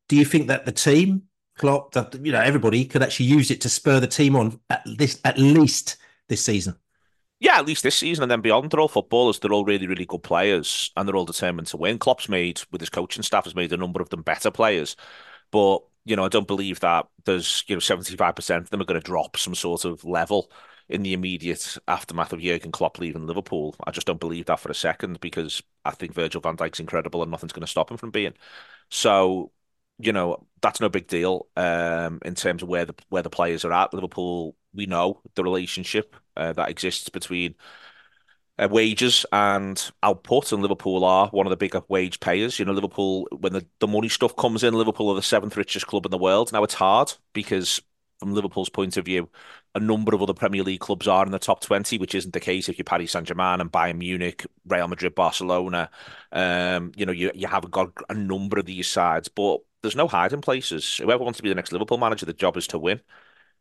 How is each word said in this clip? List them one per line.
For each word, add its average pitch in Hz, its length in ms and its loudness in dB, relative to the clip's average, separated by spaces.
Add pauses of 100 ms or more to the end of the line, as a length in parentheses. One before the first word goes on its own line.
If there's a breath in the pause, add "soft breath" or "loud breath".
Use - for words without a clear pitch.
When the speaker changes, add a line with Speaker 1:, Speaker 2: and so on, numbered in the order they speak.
Speaker 1:
do 147 80 6
you 147 80 10
think 139 240 2
that 131 180 0
the 123 60 -4
team, 185 500 6 (340)
Klopp, 139 360 2
that, 123 220 -2 (100)
you 151 80 0
know, 117 80 4
everybody 120 440 4
could 135 180 2
actually 127 240 0
use 143 240 6
it 123 120 0
to 127 60 0
spur 135 320 4
the 127 80 2
team 139 280 4
on 110 320 2
at 120 160 -2
this, 117 400 -2
at 127 140 2
least 143 580 6 (320 soft breath)
this - 160 -2
season? 92 320 0 (640)
Speaker 2:
Yeah, 285 160 6
at 147 100 2
least 151 180 -4
this 127 100 4
season 151 300 0
and 123 80 2
then 113 80 2
beyond. 117 320 2
They're 151 80 2
all 156 80 4
footballers. 117 500 2
They're 101 140 0
all 104 120 4
really, 98 220 0
really 90 200 -4
good 87 180 -10
players, 95 720 0
and 98 100 -2
they're 98 80 -2
all 92 100 2
determined 85 440 -4
to - 80 -10
win. 98 240 0
Klopp's - 280 0
made, 90 320 -2 (120)
with 87 80 -6
his 80 100 -8
coaching 90 320 -6
staff, 104 220 0
has 85 100 -12
made 87 180 -2
a 90 40 -2
number 90 260 -4
of 82 60 -8
them 82 140 -8
better 92 280 0
players. 98 460 0 (560 loud breath)
But, 98 320 4 (200)
you 107 120 0
know, 95 80 2
I 95 60 2
don't 101 180 2
believe 98 320 -4
that 85 260 2 (200)
there's, 90 420 0
you 101 80 -2
know, - 20 -2
seventy-five 90 560 0
percent 85 300 -4
of - 60 -20
them 101 100 -4
are 92 40 -4
gonna 87 140 -2
drop 80 380 -4
some - 180 -4
sort 87 300 -4
of 85 200 -8
level 87 460 -2 (380 soft breath)
in 98 160 -4
the 95 80 -2
immediate 90 720 -6
aftermath 82 460 -4
of 85 80 -8
Jurgen 85 320 -2
Klopp - 260 -4
leaving 80 300 -8
Liverpool. 85 480 -6 (100)
I - 60 -8
just - 160 -8
don't 85 100 -2
believe 85 280 -8
that 80 120 0
for 78 140 -8
a - 20 -6
second, 85 460 -4
because 82 420 -6 (220)
I 82 80 -4
think 82 220 -12
Virgil 82 260 -4
van 82 160 -4
Dijk's 82 240 -6
incredible 82 420 -4
and 82 80 -6
nothing's 82 220 -12
gonna 82 160 -12
stop 80 240 0
him 120 60 -12
from 117 120 -14
being. 104 240 -2 (560 loud breath)
So, 95 600 2 (480)
you 107 120 0
know, 90 320 -2 (160)
that's - 200 0
no 110 80 2
big 92 180 -4
deal, 90 400 -2 (100)
um, 85 680 -2
in 87 100 -8
terms 87 300 -2
of 87 40 -10
where 87 160 -2
the, 78 120 -12 (140)
where 92 120 -2
the 85 80 -8
players 85 340 -2
are 85 80 -2
at. 87 220 2
Liverpool, 87 640 -6 (180)
we 98 120 -8
know 90 340 0 (160)
the 92 80 0
relationship, 92 720 -4 (200)
uh, 82 160 -4
that 82 160 -2
exists - 400 -6
between, 87 480 -6 (1040 soft breath)
uh, 107 100 4
wages 110 640 4
and 98 580 2 (140)
output, 104 480 0
and 101 100 0
Liverpool 92 420 0
are 95 260 6
one 98 160 2
of 95 40 0
the 92 60 0
bigger 95 320 -2
wage 92 320 -2
payers. 104 400 0
You 101 40 0
know, 98 80 -2
Liverpool, 95 600 -2
when 90 200 -4
the, 92 140 -6 (140)
the 107 80 2
money 107 200 0
stuff - 280 0
comes 110 260 0
in, 120 120 4
Liverpool 110 360 2
are 98 60 2
the 98 60 -4
seventh 104 340 0
richest - 320 -4
club 98 160 -2
in 92 80 -4
the 92 60 0
world. 95 340 4
Now, 107 100 2
it's 107 120 0
hard 104 380 4 (200)
because 101 500 -2 (380)
from 98 140 -6
Liverpool's 98 340 -4
point 95 280 -4
of 95 80 -2
view, 90 240 -2 (460 loud breath)
a 101 60 -2
number 107 340 2
of 98 80 2
other 98 120 0
Premier 98 280 0
League 92 160 -2
clubs 98 300 -4
are 95 180 4
in 95 60 -4
the 95 80 -4
top - 200 -2
twenty, 101 380 -2
which 92 160 -6
isn't 90 180 -4
the 90 60 -4
case 92 300 -4
if 87 100 -6
you're 87 60 -6
Paris 87 260 -2
Saint-Germain 90 500 -2
and 85 120 -6
Bayern 85 260 0
Munich, 87 480 -6 (180)
Real 87 220 0
Madrid, 87 300 -4
Barcelona. 90 760 0 (400 loud breath)
Um, 90 640 -2
you 101 100 -6
know, 92 80 -2
you, 90 220 -2
you 92 140 -6
haven't 92 240 -4
got 92 180 0 (180)
a 101 60 -6
number 98 460 -4
of 87 60 -4
these 90 200 -6
sides, 85 400 0
but 98 320 0 (240)
there's 110 140 -4
no 151 100 2
hiding 98 340 2
places. 127 580 -4
Whoever 123 260 2
wants 120 140 -6
to - 40 -16
be 104 60 -2
the 95 80 2
next 90 160 -6
Liverpool 107 260 -2
manager, 113 280 0
the 82 60 -6
job 90 240 0
is 87 120 -6
to 87 100 -4
win. 87 220 -2 (600 soft breath)